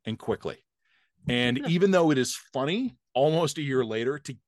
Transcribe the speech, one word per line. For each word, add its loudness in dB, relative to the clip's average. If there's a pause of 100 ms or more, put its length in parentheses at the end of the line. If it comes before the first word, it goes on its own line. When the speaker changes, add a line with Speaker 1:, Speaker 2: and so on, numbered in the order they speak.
Speaker 1:
and -6
quickly. -6 (720)
And 2
Speaker 2:
Yeah. -4
Speaker 1:
even 4
though 4
it 2
is -2
funny, -6 (160)
almost 2
a -4
year 0
later, -4
to, -12 (120)